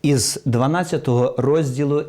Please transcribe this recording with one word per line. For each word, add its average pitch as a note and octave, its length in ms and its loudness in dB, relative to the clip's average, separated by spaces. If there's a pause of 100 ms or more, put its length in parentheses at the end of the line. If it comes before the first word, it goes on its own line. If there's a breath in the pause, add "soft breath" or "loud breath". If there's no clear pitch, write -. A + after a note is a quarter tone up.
із C#3 420 0
дванадцятого C3 920 0
розділу C#3+ 720 0